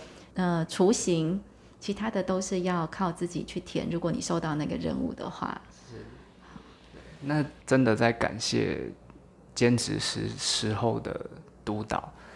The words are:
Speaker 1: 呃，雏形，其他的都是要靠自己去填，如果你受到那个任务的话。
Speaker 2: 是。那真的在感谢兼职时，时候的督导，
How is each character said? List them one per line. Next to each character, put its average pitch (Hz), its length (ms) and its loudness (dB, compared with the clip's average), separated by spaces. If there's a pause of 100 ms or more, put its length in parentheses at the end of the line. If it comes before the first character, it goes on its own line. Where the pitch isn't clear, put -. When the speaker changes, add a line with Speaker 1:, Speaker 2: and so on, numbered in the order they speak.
(340)
Speaker 1:
呃， 175 320 2
雏 190 260 6
形， 175 480 2 (400)
其 - 120 -4
他 208 160 -2
的 202 140 0
都 185 180 0
是 190 200 0
要 175 280 2
靠 180 220 0
自 175 160 -4
己 165 160 -4
去 - 180 -6
填， - 300 -4
如 165 80 0
果 165 140 0
你 - 80 -2
受 170 180 0
到 165 160 -2
那 151 100 0
个 - 120 -4
任 151 200 -2
务 - 180 -2
的 - 140 -8
话。 - 320 -6 (300)
Speaker 2:
是。 113 60 -14 (1300)
那 147 220 2 (220)
真 131 180 6
的 113 100 8
在 117 180 6
感 - 280 0
谢 92 500 0 (640)
兼 120 220 6
职 107 240 0
时， 107 280 -2 (100)
时 - 340 0
候 113 260 0
的 - 280 -6 (380)
督 107 200 -2
导， - 260 -4 (260)